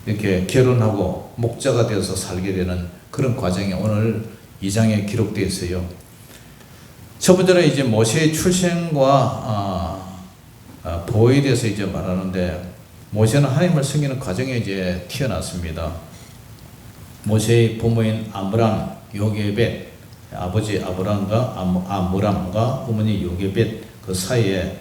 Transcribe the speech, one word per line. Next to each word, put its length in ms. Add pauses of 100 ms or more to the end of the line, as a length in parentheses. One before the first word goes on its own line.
이렇게 420
결혼하고 880
목자가 500
되어서 300
살게 380
되는 340 (240)
그런 240
과정이 380
오늘 500 (360)
이 80
장에 360
기록되어 400
있어요. 400 (1400)
첫 160
번째로 240
이제 240
모세의 480
출생과, 1120
아, 720 (640)
아, 240
보호에 340
대해서 280
이제 180
말하는데 840 (380)
모세는 380
하나님을 360
섬기는 340
과정에 380
이제 520
태어났습니다. 840 (1300)
모세의 560
부모인 540
아브람, 640 (180)
요게벳, 720 (480)
아버지 480
아브람과 720
암-, 300
아므람과 1000
어머니 340
요게벳 600 (220)
그 80
사이에 680